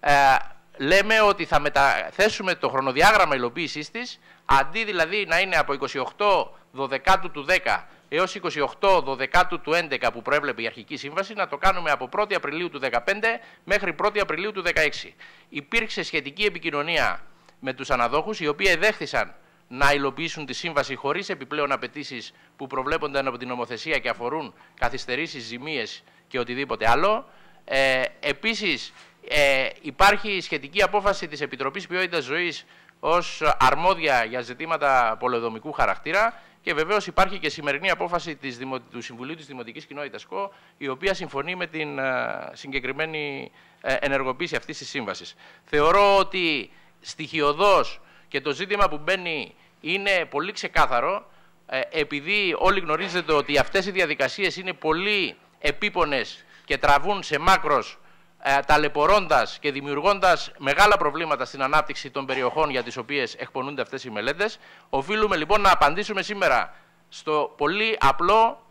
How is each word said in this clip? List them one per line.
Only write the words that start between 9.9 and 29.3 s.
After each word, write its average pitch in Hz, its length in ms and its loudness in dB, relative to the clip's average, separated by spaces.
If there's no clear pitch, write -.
που 117 100 -12
προέβλεπε 135 400 -2
η 113 40 -4
αρχική 113 300 -10
σύμβαση, 165 380 -6
να 190 140 -2
το - 80 -6
κάνουμε 185 340 0
από 143 180 -2
πρώτη 208 260 -2
Απριλίου 160 360 -4
του 143 80 -12
δεκαπέντε 202 600 -2
μέχρι 196 280 0
πρώτη 202 280 -2
Απριλίου 190 320 -4
του 190 100 -8
δεκαέξι. 156 520 -2
Υπήρξε 196 540 -4
σχετική 147 420 -4
επικοινωνία 151 760 -2
με 131 120 -6
τους 131 180 -8
αναδόχους, 139 500 0
οι 156 60 -2
οποίοι 151 240 0
εδέχθησαν 160 640 0
να 139 240 2
υλοποιήσουν 143 540 -4
τη 127 60 -10
σύμβαση 139 420 -4
χωρίς 170 340 -4
επιπλέον 143 440 -4
απαιτήσεις 127 600 -10
που 139 100 -12
προβλέπονταν 139 600 -2
από 123 100 -4
την 123 120 -10
νομοθεσία 123 500 -6
και 127 100 -4
αφορούν 120 460 -6
καθυστερήσεις, 131 680 -4
ζημίες 120 600 -8
και 127 100 -6
οτιδήποτε 123 520 -2
άλλο. 190 380 2
Ε, 135 380 2
επίσης, 190 720 -4
ε, 139 380 2